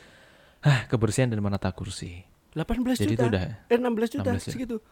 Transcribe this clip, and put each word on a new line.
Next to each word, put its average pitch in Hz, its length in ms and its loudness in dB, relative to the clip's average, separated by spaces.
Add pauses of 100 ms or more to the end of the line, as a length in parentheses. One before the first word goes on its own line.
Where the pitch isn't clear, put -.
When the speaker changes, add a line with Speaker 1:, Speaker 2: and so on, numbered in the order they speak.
(640)
Speaker 1:
Ah, 135 240 4
kebersihan 117 400 2
dan 110 100 0
menata 101 320 0
kursi. 92 540 -10 (240)
Speaker 2:
Delapan 185 320 -2
belas 247 160 0
Speaker 1:
Jadi 110 160 0
Speaker 2:
juta. 117 80 2
Speaker 1:
itu 123 80 4
udah 104 140 2 (240)
Speaker 2:
Eh, 240 100 4
enam 247 160 0
belas 226 160 0
juta, - 140 -4
Speaker 1:
enam - 100 2
belas - 100 -4
juta. - 120 -10
Speaker 2:
segitu. 233 200 -6 (160)